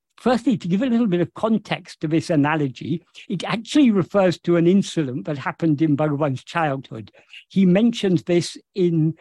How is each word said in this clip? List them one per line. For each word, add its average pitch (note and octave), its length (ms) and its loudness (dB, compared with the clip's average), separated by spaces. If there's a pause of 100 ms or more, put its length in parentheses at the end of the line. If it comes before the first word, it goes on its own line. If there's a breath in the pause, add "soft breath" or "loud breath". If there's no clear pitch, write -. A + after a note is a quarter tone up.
(180)
firstly, A#3+ 400 0
to - 100 -10
give F#3+ 140 0
a C#4 60 -2
little A#3 200 0
bit F3 140 0
of - 120 -4
context - 680 -4
to D#3 80 -4
this D#3 200 -2
analogy, D3+ 760 -2 (240 loud breath)
it F#3 160 -6
actually A#3 460 2
refers F#3+ 480 2
to F3 180 0
an E3 100 2
incident D#3+ 580 0
that D3+ 120 -6
happened D3+ 440 -2
in D3+ 140 2
Bhagavan's C#3+ 480 -2
childhood. C3+ 680 -6 (380 loud breath)
He F#3+ 180 2
mentions G3 580 2
this F3 340 -2 (160)
in E3 480 0